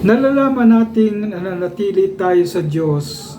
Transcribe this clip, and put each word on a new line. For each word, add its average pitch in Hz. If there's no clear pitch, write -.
Nalalaman 262
nating 220
nananatili 185
tayo 180
sa 175
Diyos 151